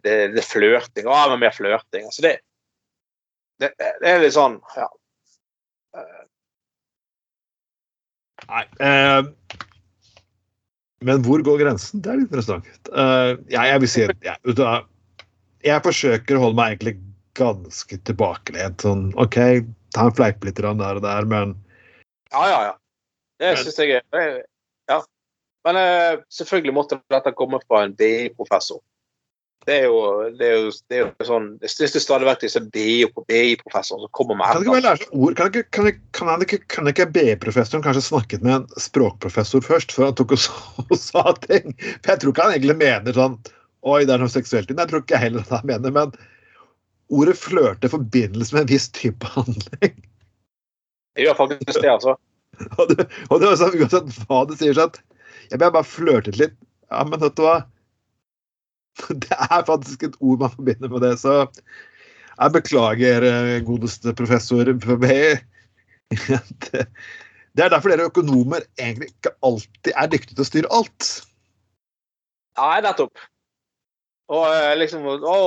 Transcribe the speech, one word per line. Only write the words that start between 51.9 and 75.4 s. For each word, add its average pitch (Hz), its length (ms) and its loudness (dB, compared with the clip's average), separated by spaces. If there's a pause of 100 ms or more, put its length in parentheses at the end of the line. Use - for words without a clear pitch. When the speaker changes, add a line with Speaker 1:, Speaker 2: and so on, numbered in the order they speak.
Speaker 1:
altså. 127 260 2 (300)
Speaker 2:
<laughs> - 340 -16
Og 170 80 4
det, 170 160 2 (240)
og 170 140 4
det 202 80 6
er 175 100 4
sånn, 175 160 4
uansett 151 380 0 (160)
hva 131 80 2 (100)
du 151 80 -8
sier, 147 160 2
så 160 160 4
at - 60 -10 (560)
jeg 131 100 -6
bare, 170 140 4
bare 156 100 4
flørtet 123 560 0
litt. 156 140 0 (340)
Ja, 117 160 -4
men 151 160 -6
vet 147 160 0
du 160 80 0
hva? 165 120 6 (1400)
<laughs> - 160 -10
Det 147 240 -6
er 170 320 0
faktisk 143 380 -2
et - 80 -8 (100)
ord 127 160 4
man 127 140 -2
forbinder 127 340 -6
med 123 160 -4
det, 123 60 4 (100)
så 139 140 2 (100)
jeg - 1080 -6
beklager, 120 720 2
eh, 120 320 0
godeste 117 560 -6
professor 120 560 2
på 120 240 0
B 127 160 2
I. 147 220 4 (840)
<laughs> - 0 - (480)
Det, - 220 -6 (720)
det 160 100 4
er 180 80 4
derfor 170 180 4
dere 165 160 2
økonomer 147 560 0 (160)
egentlig 117 320 -8
ikke - 220 -6 (100)
alltid 120 480 -2
er 147 160 -2
dyktige - 300 -4
til 139 80 0
å - 20 -8
styre 156 320 -2
alt. - 300 -6 (1500)
Speaker 1:
Nei, 151 240 2
nettopp. - 400 -2 (1080)
Og, 156 200 0
eh, 156 260 2
liksom, 156 320 -4
å, 147 300 -2 (100)